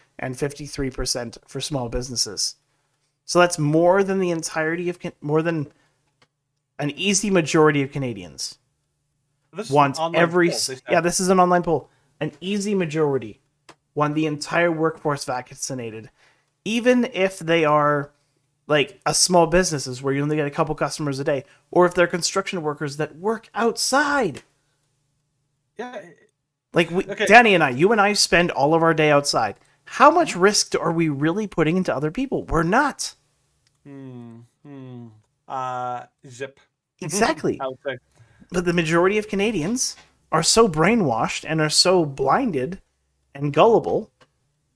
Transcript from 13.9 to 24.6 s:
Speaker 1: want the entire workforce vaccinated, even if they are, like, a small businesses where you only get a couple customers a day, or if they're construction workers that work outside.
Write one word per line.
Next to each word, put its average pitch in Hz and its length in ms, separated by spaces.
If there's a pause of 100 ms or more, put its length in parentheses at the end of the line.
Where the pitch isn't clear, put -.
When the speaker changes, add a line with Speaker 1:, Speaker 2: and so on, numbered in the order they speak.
Speaker 1:
want 147 220
the 156 100
entire 165 460
workforce 156 540
vaccinated, 123 840 (560)
even 233 480
if 185 260
they 165 260
are, 147 460 (560)
like, 143 380
a 151 80
small 170 340
businesses 151 560
where 135 100
you 139 80
only 147 140
get 151 100
a 143 60
couple 151 240
customers 143 440
a 139 40
day, 139 220 (260)
or 180 160
if 175 80
they're 175 120
construction 180 540
workers 147 360
that 151 180
work 208 400
outside. 254 880 (1300)